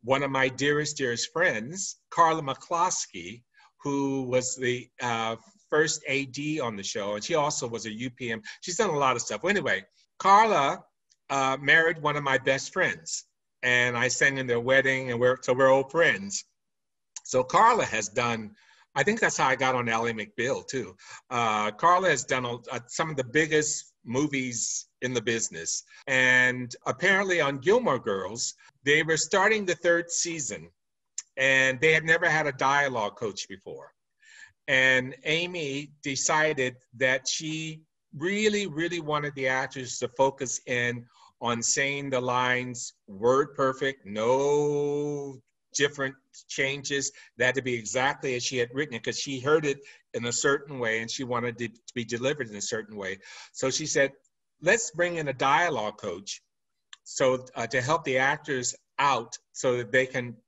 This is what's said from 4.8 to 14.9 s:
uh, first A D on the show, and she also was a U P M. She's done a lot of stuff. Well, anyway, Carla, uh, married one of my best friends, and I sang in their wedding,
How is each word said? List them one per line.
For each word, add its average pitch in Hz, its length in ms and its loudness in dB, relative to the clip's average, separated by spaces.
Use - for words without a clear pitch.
uh, 117 360 -2
first 156 360 2
A 139 200 -2
D 147 340 -6
on 117 160 -4
the 98 60 -10
show, 101 320 -6
and 107 100 -8
she 165 100 -4
also 147 320 0
was 113 200 -8
a 113 40 -6
U 117 200 -8
P 123 200 -8
M. 113 100 -4
She's 180 160 -8
done 214 140 0
a 151 80 -2
lot 131 180 2
of 117 60 -4
stuff. 104 200 -6
Well, 175 80 0
anyway, 127 320 0
Carla, 196 680 4
uh, 135 300 2
married 160 400 4
one 147 160 0
of 147 60 -4
my 135 160 2
best 135 340 0
friends, 107 520 -2
and 123 340 2
I 120 100 2
sang 139 320 2
in 131 80 -4
their 120 140 2
wedding, 131 500 2